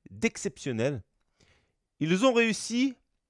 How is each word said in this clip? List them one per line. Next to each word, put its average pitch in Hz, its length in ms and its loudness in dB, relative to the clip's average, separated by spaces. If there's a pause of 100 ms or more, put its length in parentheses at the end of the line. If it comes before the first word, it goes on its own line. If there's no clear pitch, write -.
d'exceptionnel. 123 920 -4 (960)
Ils 180 260 2
ont 262 60 6
réussi 233 640 0 (340)